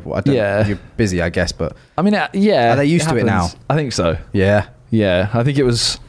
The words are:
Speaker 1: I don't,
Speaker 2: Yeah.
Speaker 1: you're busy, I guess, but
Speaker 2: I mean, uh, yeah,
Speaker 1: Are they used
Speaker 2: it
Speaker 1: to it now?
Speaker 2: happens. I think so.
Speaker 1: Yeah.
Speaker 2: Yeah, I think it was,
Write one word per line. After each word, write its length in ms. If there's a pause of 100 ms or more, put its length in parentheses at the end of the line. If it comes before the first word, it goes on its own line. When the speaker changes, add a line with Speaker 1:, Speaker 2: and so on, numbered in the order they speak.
(140)
Speaker 1:
I 80
don't, 140
Speaker 2:
Yeah. 320
Speaker 1:
you're 120 (160)
busy, 260
I 80
guess, 220
but 240 (220)
Speaker 2:
I 60
mean, 100
uh, 200
yeah, 400
Speaker 1:
Are 20
they 100
used 220
Speaker 2:
it 40
Speaker 1:
to 60
it 80
now? 220
Speaker 2:
happens. 220
I 60
think 180
so. 240 (140)
Speaker 1:
Yeah. 360 (240)
Speaker 2:
Yeah, 420
I 100
think 140
it 60
was, 460